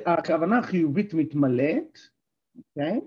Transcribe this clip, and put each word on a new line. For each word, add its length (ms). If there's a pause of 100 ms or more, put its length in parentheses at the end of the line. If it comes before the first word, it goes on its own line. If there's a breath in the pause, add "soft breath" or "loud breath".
הכוונה 520
החיובית 560
מתמלאת, 840 (580)
אוקיי? 500